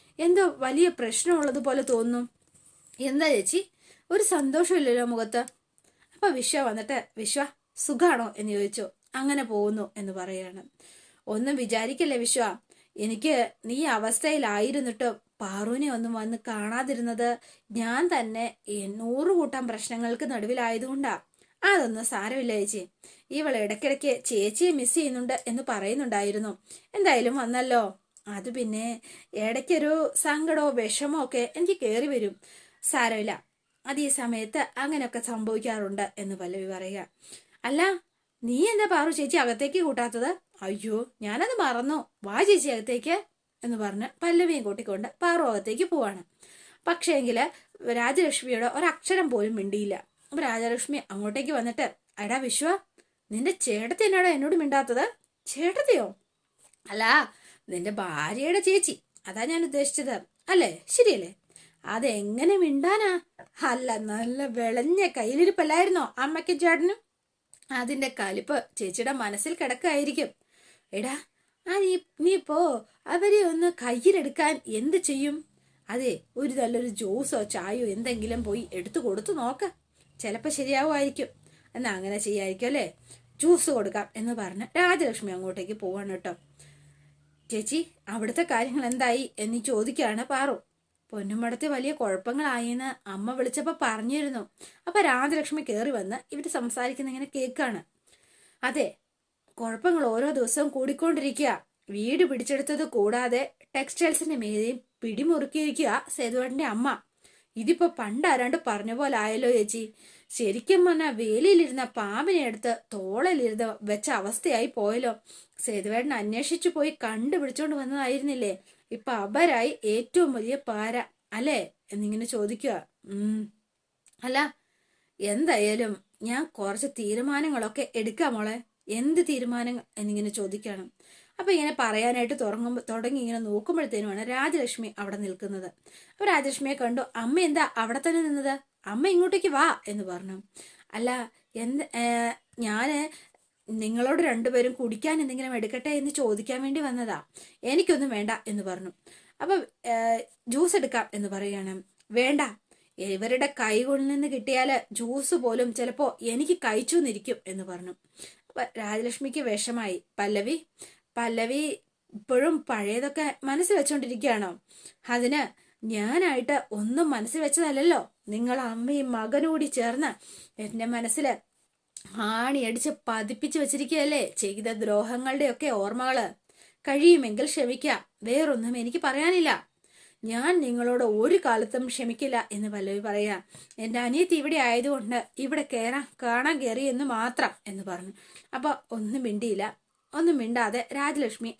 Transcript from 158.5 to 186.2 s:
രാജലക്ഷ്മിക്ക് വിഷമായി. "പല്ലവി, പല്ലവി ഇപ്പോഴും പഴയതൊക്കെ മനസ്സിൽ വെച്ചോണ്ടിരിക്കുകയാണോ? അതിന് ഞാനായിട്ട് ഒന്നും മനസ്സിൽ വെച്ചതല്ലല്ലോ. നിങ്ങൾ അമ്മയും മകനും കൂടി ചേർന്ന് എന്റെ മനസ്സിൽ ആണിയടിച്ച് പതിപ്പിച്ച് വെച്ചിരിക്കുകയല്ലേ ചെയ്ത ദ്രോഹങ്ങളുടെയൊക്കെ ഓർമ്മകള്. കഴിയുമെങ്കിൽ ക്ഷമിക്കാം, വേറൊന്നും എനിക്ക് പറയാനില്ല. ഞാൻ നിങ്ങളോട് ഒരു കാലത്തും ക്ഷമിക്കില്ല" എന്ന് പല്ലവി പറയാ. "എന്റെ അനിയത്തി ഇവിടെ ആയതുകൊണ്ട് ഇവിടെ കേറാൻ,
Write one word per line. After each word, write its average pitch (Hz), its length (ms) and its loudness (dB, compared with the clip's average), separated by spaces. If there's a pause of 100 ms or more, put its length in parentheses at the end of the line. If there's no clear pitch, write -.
രാജലക്ഷ്മിക്ക് 240 640 -4
വിഷമായി. 214 640 -2 (160)
"പല്ലവി, 208 380 0 (600)
പല്ലവി 233 460 0 (520)
ഇപ്പോഴും 277 540 2
പഴയതൊക്കെ 262 760 -2
മനസ്സിൽ 339 320 2
വെച്ചോണ്ടിരിക്കുകയാണോ? 247 840 0 (480)
അതിന് 247 340 2 (440)
ഞാനായിട്ട് 254 840 2
ഒന്നും 247 380 0
മനസ്സിൽ 233 300 -2
വെച്ചതല്ലല്ലോ. 294 720 2 (160)
നിങ്ങൾ 240 320 -2
അമ്മയും 247 520 -2
മകനും 254 380 0
കൂടി 311 140 0
ചേർന്ന് 254 460 -2 (520)
എന്റെ 226 240 -6
മനസ്സിൽ 233 500 0 (800)
ആണിയടിച്ച് 233 720 -2 (180)
പതിപ്പിച്ച് 226 500 -4
വെച്ചിരിക്കുകയല്ലേ 285 800 0
ചെയ്ത 208 360 -4
ദ്രോഹങ്ങളുടെയൊക്കെ 247 960 0
ഓർമ്മകള്. 247 600 0 (580)
കഴിയുമെങ്കിൽ 277 600 6
ക്ഷമിക്കാം, 262 600 -2 (180)
വേറൊന്നും 247 540 0
എനിക്ക് 240 280 -4
പറയാനില്ല. 302 640 2 (560)
ഞാൻ 262 360 2
നിങ്ങളോട് 247 440 0
ഒരു 233 400 4
കാലത്തും 240 420 0
ക്ഷമിക്കില്ല" 240 640 -2
എന്ന് 208 160 -4
പല്ലവി 202 300 -4
പറയാ. 208 440 -2 (360)
"എന്റെ 226 200 -4
അനിയത്തി 302 380 2
ഇവിടെ 302 200 0
ആയതുകൊണ്ട് 247 720 0 (100)
ഇവിടെ 277 340 -2
കേറാൻ, 254 340 -2 (160)